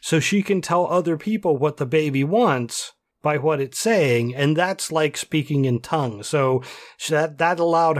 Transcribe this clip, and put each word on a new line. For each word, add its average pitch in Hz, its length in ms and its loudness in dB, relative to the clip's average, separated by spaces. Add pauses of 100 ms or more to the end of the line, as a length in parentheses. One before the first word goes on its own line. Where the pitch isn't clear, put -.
So 156 200 0
she 202 220 0
can 190 180 0
tell 175 260 0
other 170 300 0
people 196 400 0
what 147 180 0
the 143 100 -4
baby 139 380 0
wants 151 720 0 (280)
by 147 160 0
what 147 220 0
it's 135 180 -6
saying, 127 560 2
and 143 220 2
that's 185 380 -2
like 156 240 0
speaking 143 480 -2
in 120 160 0
tongues. 120 460 -4
So 131 360 0 (320)
sh-, - 140 -8
that, 151 300 0
that 170 200 0
allowed 165 400 2